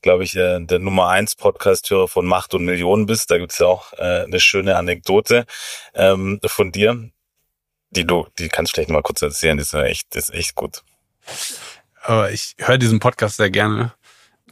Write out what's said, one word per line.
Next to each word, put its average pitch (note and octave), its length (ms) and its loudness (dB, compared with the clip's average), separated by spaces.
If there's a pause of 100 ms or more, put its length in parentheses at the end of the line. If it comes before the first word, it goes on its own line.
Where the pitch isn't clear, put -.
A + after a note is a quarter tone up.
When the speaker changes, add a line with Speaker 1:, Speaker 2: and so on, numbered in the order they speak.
Speaker 1:
glaub F2+ 180 4
ich, F#2 160 -4
äh, F2+ 240 0
der F2 200 0
Nummer F#2 280 2
eins G2 280 2
Podcast-Hörer F#2+ 720 2
von F2+ 160 0
Macht F2+ 280 0
und F2+ 120 -2
Millionen F2+ 400 2
bist. A2 260 -2
Da F2 60 4
gibt's F2 220 -6
ja F2 80 6
auch, - 260 -2
äh, F2+ 320 -2
eine F2+ 160 -2
schöne G2 340 4
Anekdote, A#2+ 720 2 (480)
ähm, F#2+ 520 2
von G2 280 -2
dir, A2 360 0 (800)
die F2 140 -2
du, E2 220 0 (100)
die E2 120 -8
kannst - 240 -4
du - 20 -6
vielleicht D2+ 140 -4
mal D2+ 120 0
kurz - 200 -6
erzählen. D2+ 340 0
Die D2 60 -2
ist C#2+ 100 -6
ja D2+ 120 -2
echt, - 300 -4
die - 40 -6
ist - 160 -6
echt E2+ 220 -8
gut. - 280 -8 (1200)
Speaker 2:
Äh, G#2+ 260 0
ich - 240 -10
höre B2+ 200 2
diesen A2+ 220 4
Podcast A2+ 380 -2
sehr G2+ 120 2
gerne G#2+ 440 0 (580)